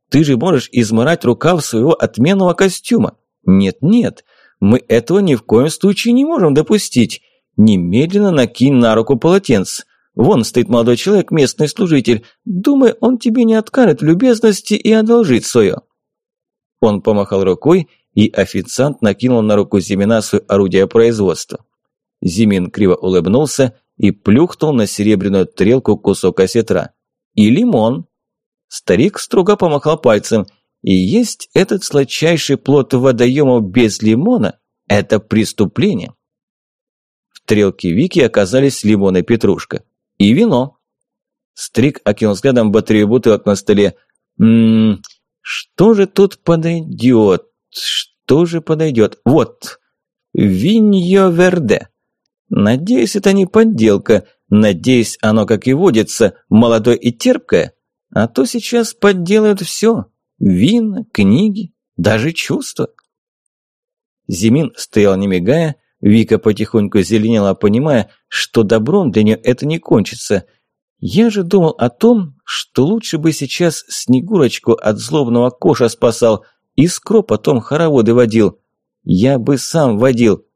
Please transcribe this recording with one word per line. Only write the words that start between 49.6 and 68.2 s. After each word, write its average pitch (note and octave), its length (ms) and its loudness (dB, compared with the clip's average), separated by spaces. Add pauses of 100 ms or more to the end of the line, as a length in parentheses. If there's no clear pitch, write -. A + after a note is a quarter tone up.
Виньо F#3+ 960 0
Верде. E3+ 600 0 (600)
Надеюсь, D#3 680 -2
это G3 180 0
не G3 120 2
подделка. A2+ 800 0 (240)
Надеюсь, G#2+ 720 0
оно, G#2+ 240 -2
как G#2 220 -4
и C3 60 2
водится, A2+ 600 0 (140)
молодое A2+ 480 2
и A#2+ 140 -4
терпкое. A#2 600 -2 (400)
А G#2+ 140 0
то C4 180 -2
сейчас A#3 480 -4
подделают G3+ 680 0
всё. G#3 440 -4 (340)
Вина, F#3+ 760 0
книги, F#3+ 600 0 (240)
даже A2 340 0
чувства». - 580 -8 (1400)
Зимин A2+ 480 -2
стоял G2+ 420 0
не G2 100 -4
мигая, B2+ 480 -2 (260)
Вика G#2+ 360 2
потихоньку G#2 640 -2
зеленела, G#2+ 520 0
понимая, A#2 560 0 (180)